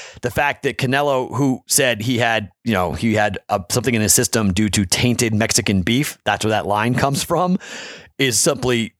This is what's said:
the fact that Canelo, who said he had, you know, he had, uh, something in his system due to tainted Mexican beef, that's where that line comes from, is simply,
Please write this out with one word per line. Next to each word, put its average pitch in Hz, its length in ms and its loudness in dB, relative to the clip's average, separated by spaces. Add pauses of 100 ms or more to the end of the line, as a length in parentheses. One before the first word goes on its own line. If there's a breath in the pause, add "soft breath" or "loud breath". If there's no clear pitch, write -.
(220 loud breath)
the 120 100 -4
fact 143 320 -2
that 123 140 -4
Canelo, 131 580 0
who 131 320 0
said 123 340 2
he 117 180 0
had, 110 300 0 (140)
you 117 80 -2
know, 90 220 2
he 107 220 0
had, 104 220 2 (120)
uh, 104 100 2 (100)
something 127 240 0
in 113 80 2
his 101 120 2
system 113 400 2
due 104 160 2
to 98 160 2
tainted 113 500 0
Mexican 104 460 0
beef, 120 420 0
that's 104 220 0
where 107 60 0
that 101 140 0
line 107 300 0
comes 139 260 0
from, 180 360 0 (600 loud breath)
is 127 220 0
simply, 131 600 0